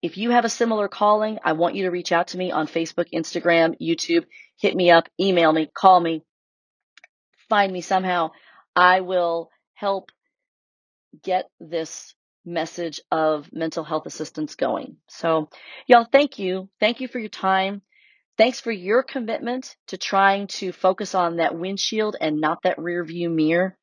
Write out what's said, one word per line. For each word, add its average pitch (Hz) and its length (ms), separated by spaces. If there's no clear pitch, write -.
If 165 160
you 220 140
have 240 160
a 220 40
similar 220 380
calling, 214 560
I 160 80
want 165 220
you 196 100
to 180 60
reach 175 220
out 170 160
to 180 100
me 185 120
on 156 160
Facebook, 165 460
Instagram, 165 680
YouTube. 165 460
Hit - 160
me 175 160
up, 165 180
email 175 320
me, 156 200
call 185 280
me, 165 220
find 202 240
me 180 80
somehow. 180 500
I 180 240
will 170 500
help 196 360
get 185 280
this 160 540
message 170 560
of 156 420
mental 160 300
health 156 240
assistance 156 480
going. - 420
So, 160 400
y'all, 233 240
thank 285 280
you. 190 300
Thank 226 220
you 254 80
for 254 100
your 214 120
time. 190 520
Thanks 240 240
for 233 100
your 208 320
commitment 240 720
to 196 80
trying 196 520
to 185 220
focus 185 440
on 175 220
that 160 200
windshield 196 640
and 151 200
not 156 220
that - 160
rear 175 240
view 170 280
mirror. 165 520